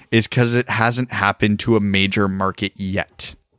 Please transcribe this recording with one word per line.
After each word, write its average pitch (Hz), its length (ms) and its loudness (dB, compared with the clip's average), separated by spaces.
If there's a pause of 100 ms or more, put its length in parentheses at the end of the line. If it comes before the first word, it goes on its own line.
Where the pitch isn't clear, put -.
(100)
is 113 160 2
'cause 120 280 2
it 120 140 0
hasn't 117 460 -2
happened 104 460 0
to 117 160 2
a 107 40 2
major 98 480 0
market 95 480 -4
yet. - 600 -8 (220)